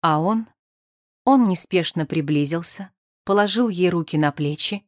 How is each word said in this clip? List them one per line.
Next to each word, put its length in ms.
А 180
он, 280
он 240
неспешно 560
приблизился, 840
положил 420
ей 220
руки 280
на 140
плечи 560